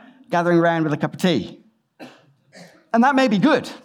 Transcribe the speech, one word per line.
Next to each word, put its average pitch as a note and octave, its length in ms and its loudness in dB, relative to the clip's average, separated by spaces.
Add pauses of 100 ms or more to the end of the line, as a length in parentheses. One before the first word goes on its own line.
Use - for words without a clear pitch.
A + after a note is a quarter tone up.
(300)
gathering E3+ 280 2
around E3 260 0
with D3+ 80 -2
a D3+ 40 -2
cup D3+ 180 -6
of D3 60 -18
tea. E3 400 -2 (1300)
And A#3 100 2
that C4+ 100 2
may C4 140 2
be G#3 100 0
good. A#3 300 0 (160)